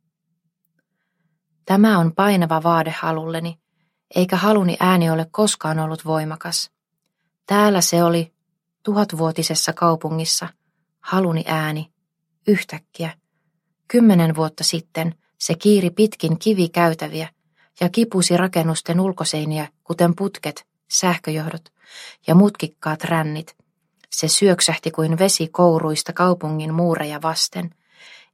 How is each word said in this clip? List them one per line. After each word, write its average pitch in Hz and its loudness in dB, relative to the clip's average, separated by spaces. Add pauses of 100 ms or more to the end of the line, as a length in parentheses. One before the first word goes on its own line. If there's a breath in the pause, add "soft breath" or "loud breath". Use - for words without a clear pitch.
(1600)
Tämä 202 4
on 165 0
painava 175 0
vaade 165 0
halulleni, 165 -8 (560)
eikä 180 0
haluni 190 2
ääni 180 4
ole 160 -2
koskaan 160 -2
ollut 156 -6
voimakas. 156 -6 (760)
Täällä 202 4
se 170 2
oli, 170 0 (500)
tuhatvuotisessa 165 -2
kaupungissa, 160 -2 (520)
haluni 180 -2
ääni, 156 -6 (540)
yhtäkkiä. 165 -4 (680)
Kymmenen 180 4
vuotta 156 -6
sitten 165 -4 (240)
se - -4
kiiri 190 4
pitkin 175 0
kivikäytäviä 165 -2 (520)
ja 180 2
kipusi 185 0
rakennusten 170 0
ulkoseiniä, 156 -4 (160)
kuten 170 0
putket, 196 -8 (240)
sähköjohdot 165 -4 (540 loud breath)
ja 160 4
mutkikkaat 170 2
rännit. 160 -4 (540)
Se - -4
syöksähti 175 2
kuin 160 -2
vesi 190 0
kouruista 165 2
kaupungin 160 -2
muureja 156 -2
vasten, 165 -4 (640 soft breath)